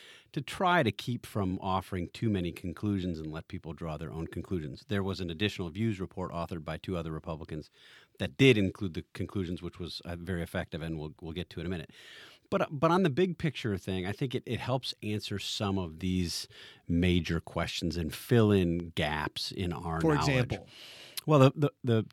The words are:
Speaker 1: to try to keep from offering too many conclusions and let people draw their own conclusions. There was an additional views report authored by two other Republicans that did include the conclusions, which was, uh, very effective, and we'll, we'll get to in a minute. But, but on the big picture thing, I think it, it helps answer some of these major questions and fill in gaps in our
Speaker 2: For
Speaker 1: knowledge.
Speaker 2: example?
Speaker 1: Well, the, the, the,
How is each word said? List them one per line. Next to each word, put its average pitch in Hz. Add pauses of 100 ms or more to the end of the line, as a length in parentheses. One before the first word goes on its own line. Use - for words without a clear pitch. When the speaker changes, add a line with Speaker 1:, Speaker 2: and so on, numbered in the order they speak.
(320)
Speaker 1:
to -
try 175
to 113
keep -
from 95
offering 92
too 117
many 87
conclusions 90
and 78
let 78
people 82
draw 78
their 78
own 80
conclusions. 82
There 101
was 92
an 90
additional 90
views 98
report 90
authored 85
by 78
two 92
other 80
Republicans 78 (500)
that -
did 135
include 95
the 85
conclusions, 90
which 87
was, 85
uh, 87
very 85
effective, 85
and 80
we'll, 76
we'll 82
get 85
to 90
in 80
a 90
minute. 87 (600)
But, -
but 160
on 185
the 175
big 170
picture 117
thing, 92
I 101
think 127
it, 120
it 117
helps -
answer 104
some 98
of 82
these 90 (400)
major 85
questions 85
and 80
fill 110
in 87
gaps 76
in 90
our 87
Speaker 2:
For 156
Speaker 1:
knowledge. 147
Speaker 2:
example? 127 (600)
Speaker 1:
Well, 147
the, 135
the, 147 (140)
the, 113